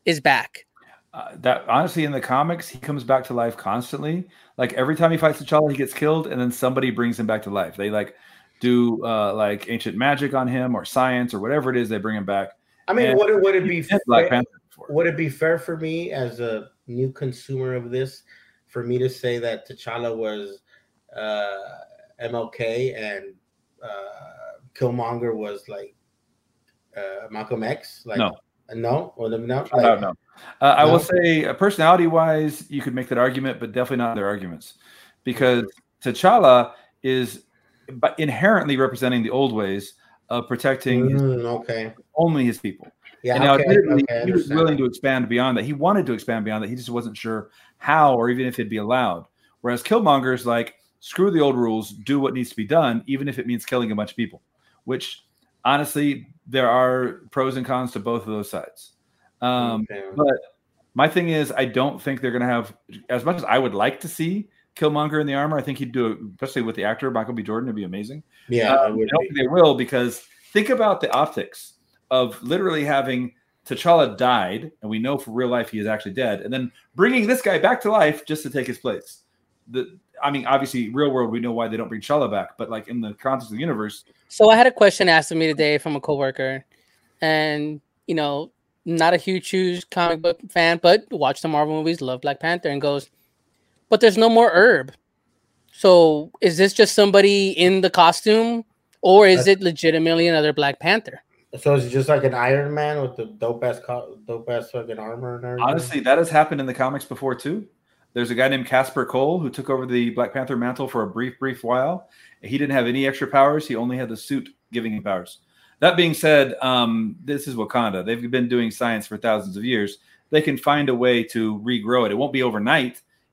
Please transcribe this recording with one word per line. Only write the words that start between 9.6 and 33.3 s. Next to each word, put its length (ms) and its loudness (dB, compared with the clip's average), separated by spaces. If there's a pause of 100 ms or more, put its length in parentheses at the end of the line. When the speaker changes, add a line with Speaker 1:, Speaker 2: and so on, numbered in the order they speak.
Speaker 2:
ancient 280 -6
magic 360 0
on 140 -2
him 260 -4
or 120 -6
science 480 0
or 60 -6
whatever 300 -2
it 80 -2
is, 120 -2
they 80 -4
bring 180 -6
him 100 -6
back. 260 -4 (360)
Speaker 3:
I 60 -2
mean, 140 2
Speaker 2:
And 120 4
Speaker 3:
would 100 2
it, 120 4
would 140 2
it 120 2
be 80 -2
Speaker 2:
he's 140 -6
been 180 2
Black 160 6
Speaker 3:
fair, 60 0
Speaker 2:
Panther 400 -2
before. 200 -20
Speaker 3:
would 180 0
it 100 -2
be 120 -2
fair 300 -2
for 180 -8
me 360 -6
as 260 -6
a 300 -8 (180)
new 240 -4
consumer 640 -8
of 160 -10
this 320 -6 (440)
for 160 -10
me 140 -4
to 120 0
say 300 -4
that 300 -6
T'Challa 460 -8
was, 460 -8 (540)
uh, 420 -6 (640)
M 140 -10
L 160 -6
K 440 -4
and, 420 -12 (480)
uh, 760 -16 (160)
Killmonger 640 -4
was, 340 -10
like, 240 -16 (1040)
uh, 320 -12
Malcolm 340 -8
X? 420 -8
Like, 120 -8
Speaker 2:
No. 140 0 (420)
Speaker 3:
no? 440 -4
Well, 120 -6
then 160 -6
no? 140 -2
Speaker 2:
I 220 -2
don't 20 4
Speaker 3:
Like, 180 4
Speaker 2:
know. 120 -4 (480)
Uh, 160 8
I 80 8
will 80 8
Speaker 3:
no? 60 8
Speaker 2:
say, 460 2
uh, 80 -2
personality-wise, 1160 2
you 120 -6
could 140 -6
make 140 -6
that 80 -2
argument, 420 0